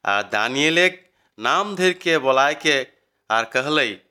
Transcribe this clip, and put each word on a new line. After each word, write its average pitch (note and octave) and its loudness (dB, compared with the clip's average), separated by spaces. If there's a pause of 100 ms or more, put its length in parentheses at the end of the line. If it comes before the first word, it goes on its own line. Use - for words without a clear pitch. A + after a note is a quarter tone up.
আর G2+ -2
দানিয়েলে D3+ 0 (360)
নাম E3+ -2
ধরকে F3 0
বলাইকে C#3 2 (440)
আর A2+ 0
কহলেই C3 -2 (140)